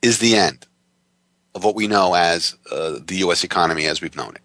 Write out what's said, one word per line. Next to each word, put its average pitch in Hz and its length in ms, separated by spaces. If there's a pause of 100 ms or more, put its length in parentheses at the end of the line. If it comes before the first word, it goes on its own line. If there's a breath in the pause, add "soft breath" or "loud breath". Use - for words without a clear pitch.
Is 117 180
the 113 180
end 80 280 (880)
of 95 120
what 104 100
we 107 120
know 98 280
as, 85 400 (160)
uh, 76 340
the 90 120
U 92 160
S 82 100
economy 80 420
as 76 160
we've 80 140
known 53 200
it - 100